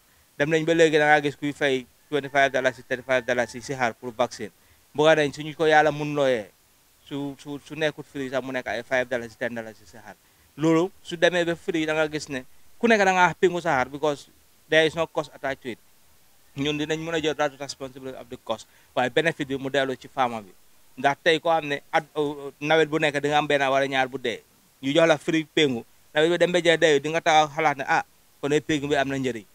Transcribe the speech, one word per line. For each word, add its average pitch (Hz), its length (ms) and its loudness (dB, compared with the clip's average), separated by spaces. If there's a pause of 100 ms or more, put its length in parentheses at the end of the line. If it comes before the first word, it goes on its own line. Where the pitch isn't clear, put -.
(380)
Dem 147 120 0
nañ 160 140 2
ba 165 100 2
léegi 160 240 6
da 151 120 4
ngaa 151 120 8
gis 143 140 -2
kuy 147 160 -4
fay 131 340 -2 (220)
twenty-five 139 440 0
dollars 127 240 0
si 123 60 -20
thirty-five 127 440 -2
dollars 123 240 0
si 127 100 -14
xar 127 340 -4
pour 123 180 -12
vaccine. 117 400 -4 (420)
Bugga 156 220 4
nañ 147 160 0
suñu 151 240 -14
ko 170 100 -2
Yàlla 156 240 4
mun 147 240 -6
looyee 127 360 -2 (580)
su, 143 300 -10
su, 143 260 -14
su 156 100 -18
nekkut 151 320 -4
free 135 240 -8
sax 127 140 -4
mu 131 80 -10
nekk 127 160 -8
ay 110 160 -6
five 127 240 -2
dollars 117 240 -6
si - 60 -20
ten 120 160 -4
dollars 113 220 -12
si 107 120 -20
xar. 104 260 -20 (420)
Loolu 160 360 0 (100)
su - 140 -12
demee 170 280 2
ba 165 120 -2
free 160 300 -4
da 156 80 -2
nga 156 140 0
gis 151 200 -8
ne 131 160 -8 (340)
ku - 80 0
nekk 226 180 4
da 190 80 4
ngaa 180 220 4
pingu 175 260 0
sa 151 200 2
xar 127 80 -2
because 143 400 -4 (400)
there 160 180 4
is 151 80 -4
no 165 120 -2
cost - 280 -8
attached 135 280 -8
to 135 100 -10
it. 104 60 -12 (720)
Ñun 147 240 -4
dinañ 156 240 -4
mën 165 140 -8
a 160 60 -2
jël 147 140 -2
that 147 240 -2
responsibility 135 600 -14
of 120 100 -18
the 127 80 -14
cost, - 320 -10 (260)
waaye 123 140 0
benefit 156 400 -2
bi 135 80 -4
mu 135 140 -8
dellu 135 260 -2
ci - 100 -20
farmer 120 360 -4
bi. 92 100 -20 (460)
Ndax 139 260 2
tey 160 160 2
koo - 80 -4
xam 160 160 0
ne 143 160 -4 (100)
at, 156 140 0 (100)
uh, 143 460 -6
nawet 156 300 4
bu 156 100 0
nekk 143 220 0
di 143 60 0
nga 147 100 2
am 151 80 2
benn 147 180 2
wala 135 240 2
ñaar 135 180 0
bu 127 120 -10
dee, 120 240 -6 (400)
ñu 135 100 -2
jox 165 160 6
la 156 80 4
free 160 320 -2
péngu, 131 340 0 (300)
nawet 156 160 2
bi 175 80 2
dem 170 160 2
ba 175 80 2
jeex 165 180 4
dee, 156 220 4
di 147 80 -4
nga - 140 -2
taxaw 156 340 4
xalaat 151 220 0
ne, 135 100 -8
"Ah, 156 160 0 (340)
kon 143 140 -2
ay 151 80 2
péngu 147 260 -2
bi 147 100 0
am 135 120 0
na 135 80 -6
njëriñ." 120 380 -6